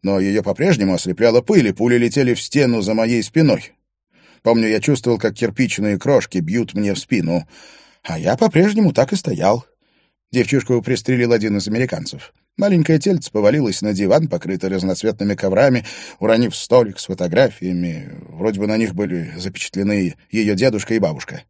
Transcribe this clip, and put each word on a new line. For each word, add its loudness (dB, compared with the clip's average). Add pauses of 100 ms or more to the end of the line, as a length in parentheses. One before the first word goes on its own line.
но 0
её 0
по-прежнему 0
ослепляла 2
пыль, 4
и 0
пули 2
летели 0
в -4
стену 0
за -2
моей 0
спиной. 0 (680)
Помню, 2
я 2
чувствовал, 0
как -2
кирпичные -2
крошки 0
бьют -4
мне -2
в -4
спину, -2 (560)
а -8
я 0
по-прежнему 2
так 0
и -2
стоял. -2 (680)
Девчушку 0
пристрелил 0
один 0
из -4
американцев. -6 (240)
Маленькое 2
тельце -2
повалилось 2
на -2
диван, 2
покрытый -4
разноцветными -2
коврами, 2 (340)
уронив 2
столик 2
с -8
фотографиями. -2 (200)
Вроде -4
бы -2
на 0
них -2
были -4
запечатлены -4 (160)
её 0
дедушка 0
и 2
бабушка. -4